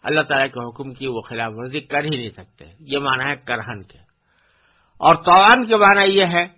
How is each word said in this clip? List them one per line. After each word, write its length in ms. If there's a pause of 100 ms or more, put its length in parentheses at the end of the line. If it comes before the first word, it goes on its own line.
اللہ 180
تعالیٰ 260
کے 220
حکم 240
کی 140
وہ 140
خلاف 340
ورزی 240
کر 240
ہی 60
نہیں 200
سکتے، 360 (140)
یہ 180
معنی 280
ہے 100
کرہن 480
کے۔ 140 (1000)
اور 160
طوعاً 500
کے 100
معنی 420
یہ 80
ہے 200 (120)